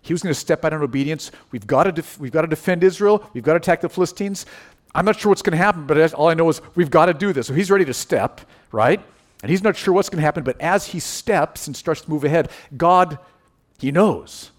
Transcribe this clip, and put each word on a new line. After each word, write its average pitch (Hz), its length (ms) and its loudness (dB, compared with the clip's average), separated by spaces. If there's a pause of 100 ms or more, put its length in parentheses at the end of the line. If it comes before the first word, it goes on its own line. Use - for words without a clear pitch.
He 165 120 -6
was 180 100 -4
gonna 165 100 -2
step - 300 -2
out 160 80 0
in 156 100 -4
obedience. 139 480 -4 (220)
We've 104 160 -12
gotta 156 240 4
def-, 165 280 -10
we've 131 120 -10
gotta 160 160 0
defend 170 380 -2
Israel. 202 480 2
We've 120 100 -10
gotta 156 140 2
attack 170 240 0
the 170 80 -4
Philistines. 190 560 -4 (500)
I'm 175 80 0
not 214 160 0
sure 208 100 0
what's 190 120 4
gonna 165 160 0
happen, 180 300 0
but 156 260 4
all 156 160 2
I 165 60 2
know 165 140 2
is 156 120 -2 (140)
we've 170 140 2
gotta 170 240 4
do 180 200 -2
this. 127 140 -4
So 131 60 -6
he's 180 160 0
ready 196 160 4
to 127 80 -6
step, - 480 -4 (300)
right? 123 300 2 (400)
And 104 80 -8
he's 185 140 0
not 208 120 0
sure - 180 -2
what's 190 160 2
gonna 165 120 -4
happen, 151 220 0
but 127 180 -4
as 180 260 -2
he 170 120 -10
steps - 680 -4
and 139 80 -10
starts - 260 -6
to - 80 -16
move 151 140 -4
ahead, 156 260 0 (280)
God, 175 420 2 (580)
he 131 140 -4
knows 170 680 0